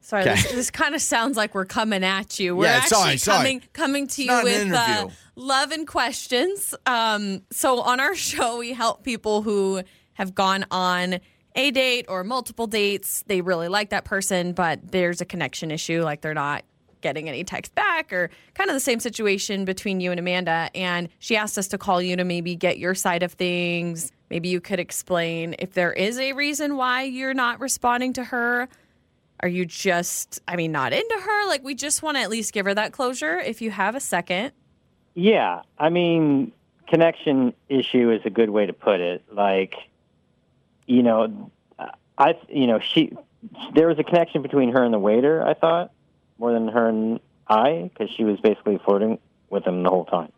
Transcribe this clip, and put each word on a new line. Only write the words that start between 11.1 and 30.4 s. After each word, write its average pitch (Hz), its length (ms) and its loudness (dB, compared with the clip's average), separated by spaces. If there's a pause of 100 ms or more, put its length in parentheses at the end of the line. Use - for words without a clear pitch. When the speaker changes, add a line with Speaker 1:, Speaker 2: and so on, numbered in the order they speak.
Speaker 1:
a 277 140 2
date 247 380 0
or 185 160 -4
multiple 240 420 -6
dates. 202 600 -2
They 190 140 0
really 170 280 -2
like 208 220 -2
that 202 140 -2
person, 185 480 -2
but 170 280 0 (120)
there's 175 280 0
a 180 40 -4
connection 165 460 -6
issue, 165 320 -2
like, 151 180 -4
they're 156 140 -6
not 143 300 -4 (380)
getting 156 280 -4
any 139 140 -8
text - 300 -10
back, 339 380 -2
or 180 160 -2 (260)
kind - 140 -2
of 339 60 0
the 269 60 -2
same 240 200 0
situation 202 640 -2
between 190 360 -4
you 180 100 -2
and 175 100 -4
Amanda. 175 540 -2
And 175 340 -4 (100)
she - 180 -4
asked 214 200 -2
us 196 120 -4
to 196 100 -6
call 180 240 0
you 180 140 -2
to 180 80 0
maybe 175 320 -4
get 175 220 0
your 175 160 -2
side 180 280 -2
of 175 100 -4
things. 175 800 -4 (160)
Maybe 170 220 -6
you 180 100 -2
could 185 180 -6
explain 165 800 -4
if 190 140 -8
there 175 220 0
is 220 240 -2
a 269 160 -4
reason 285 420 -2
why 254 280 0
you're 262 300 -6
not 240 240 0
responding 247 560 0
to 254 100 -6
her. 240 440 -2 (720)
Are 180 60 0
you 180 160 -2
just, - 840 -2